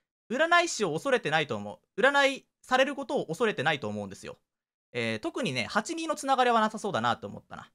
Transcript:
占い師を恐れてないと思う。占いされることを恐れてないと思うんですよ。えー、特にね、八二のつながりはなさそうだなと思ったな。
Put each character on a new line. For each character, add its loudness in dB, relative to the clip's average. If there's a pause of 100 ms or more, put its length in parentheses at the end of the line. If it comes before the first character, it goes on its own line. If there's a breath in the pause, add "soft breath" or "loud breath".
(300)
占 4
い -2
師 -4
を 0
恐 -2
れ 4
て -4
な 2
い 0
と -4
思 -10 (160)
う。 -4
占 6
い -6 (160)
さ 0
れ 4
る -4
こ -6
と -2
を -4
恐 -2
れ 2
て -2
な 2
い -4
と -4
思 -4
う -8
ん -12
で -14
す -14
よ。 -12 (540)
え -2
ー、 -4
特 -4
に -2
ね、 -2
八 -2
二 -6
の -2
つ -8
な 2
が 4
り 4
は 4
な 2
さ -10
そ -6
う -4
だ 0
な 2
と -10
思 -14
っ -20
た -20
な。 -16